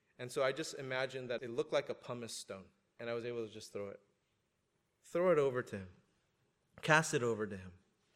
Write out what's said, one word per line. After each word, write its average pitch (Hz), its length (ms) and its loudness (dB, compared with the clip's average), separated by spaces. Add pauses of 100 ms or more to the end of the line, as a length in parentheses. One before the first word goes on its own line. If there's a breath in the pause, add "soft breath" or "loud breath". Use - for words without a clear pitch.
(180)
And 123 140 -8
so 143 120 2
I 135 80 6
just 151 280 -4
imagined 131 500 -2
that 120 140 -2
it 117 80 -6
looked 151 200 -2
like 143 180 2
a 117 40 -4
pumice 120 400 -8
stone, 95 320 -10 (340)
and 117 120 -4
I - 20 -2
was 117 120 -4
able 117 200 -4
to 104 80 -10
just 107 180 -14
throw 101 180 -6
it. - 100 -14 (1120)
Throw 175 200 6
it 156 60 8
over 131 240 4
to - 140 -6
Him. 95 120 -6 (920)
Cast 156 320 4
it 135 80 2
over 110 240 2
to 98 100 -4
Him. 92 160 -10 (440 soft breath)